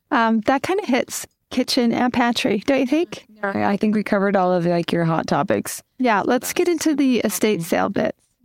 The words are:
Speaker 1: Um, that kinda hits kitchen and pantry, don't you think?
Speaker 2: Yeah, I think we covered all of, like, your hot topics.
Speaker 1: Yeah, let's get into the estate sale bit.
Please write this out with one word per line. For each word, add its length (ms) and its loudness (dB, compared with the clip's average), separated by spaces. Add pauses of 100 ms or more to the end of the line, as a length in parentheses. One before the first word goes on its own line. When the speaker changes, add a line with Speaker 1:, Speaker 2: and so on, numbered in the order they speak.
(120)
Speaker 1:
Um, 300 2
that 200 0
kinda 240 -4
hits 400 -2 (240)
kitchen 420 0
and 200 0
pantry, 540 0
don't 120 2
you 80 0
think? 440 -2
Speaker 2:
Yeah, 380 -2
I 80 0
think 200 0
we 80 0
covered 320 0
all 160 2
of, 120 0
like, 280 0
your 120 0
hot 220 0
topics. 560 -2 (160)
Speaker 1:
Yeah, 260 2
let's 280 0
get 160 0
into 260 0
the 240 2
estate 440 0
sale 260 0
bit. 260 -2 (300)